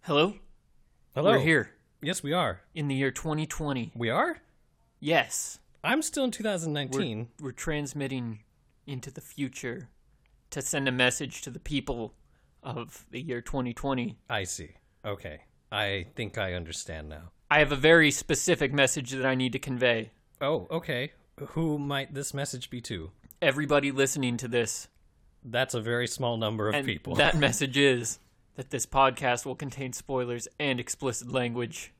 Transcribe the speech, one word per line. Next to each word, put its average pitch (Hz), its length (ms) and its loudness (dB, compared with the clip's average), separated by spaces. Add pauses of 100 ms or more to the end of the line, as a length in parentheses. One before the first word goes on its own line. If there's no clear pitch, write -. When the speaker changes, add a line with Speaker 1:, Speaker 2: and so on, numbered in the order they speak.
Speaker 1:
Hello? 165 320 4 (800)
Speaker 2:
Hello. 170 180 4
Speaker 1:
We're 220 80 6
here. 143 300 4 (320)
Speaker 2:
Yes, - 200 -4
we 143 100 -2
are. 139 280 0 (140)
Speaker 1:
In 147 140 -4
the 135 60 0
year 135 160 2
twenty 156 360 -2
twenty. 143 480 -4
Speaker 2:
We 117 160 -2
are? 277 280 0 (600)
Speaker 1:
Yes. - 600 0 (260)
Speaker 2:
I'm 269 180 2
still 277 220 -2
in 247 60 2
two 214 120 -8
thousand 175 300 -2
nineteen. 127 560 -2 (100)
Speaker 1:
We're, 147 100 -10
we're 127 40 -8
transmitting 135 880 -4 (460)
into 135 240 -10
the 160 100 -14
future 127 680 -8 (640)
to 135 120 -6
send 139 260 0
a 127 40 0
message 123 500 2
to 139 80 -12
the 120 100 -14
people 123 540 -4 (480)
of - 480 -10
the 123 100 -8
year 123 220 -4
twenty 123 320 -2
twenty. 127 420 -2 (120)
Speaker 2:
I 107 160 -2
see. - 320 -10 (280)
Okay. 98 380 -8 (280)
I 101 360 -2 (100)
think 110 220 -6
I 95 160 -2
understand 80 540 -8
now. 76 220 -14 (200)
Speaker 1:
I 147 80 6
have 147 140 6
a 143 40 0
very 156 340 8
specific 147 600 2
message 135 400 2
that 131 140 0
I 131 80 4
need 127 180 2
to 131 60 -2
convey. 120 520 2 (300)
Speaker 2:
Oh, 139 300 0
okay. 151 420 -4 (380)
Who 156 280 0
might 139 360 -4
this 139 200 -6
message 139 360 -6
be 123 120 -8
to? 82 280 -8 (320)
Speaker 1:
Everybody 143 500 4
listening 131 460 2
to 123 100 -6
this. 120 400 -2 (560)
Speaker 2:
That's 120 300 0
a 120 60 0
very 117 260 0
small 120 300 -2
number 107 320 0
of 107 60 2
Speaker 1:
And 139 120 0
Speaker 2:
people. 101 300 -4
Speaker 1:
that 147 200 6
<laughs> - 20 2
message 131 400 2
is 127 400 4 (380)
that 131 140 -10
this 131 140 -4
podcast 131 640 2
will 131 80 -4
contain 131 400 -8
spoilers 123 520 -4 (120)
and 135 200 0
explicit 123 540 -4
language. 120 680 -4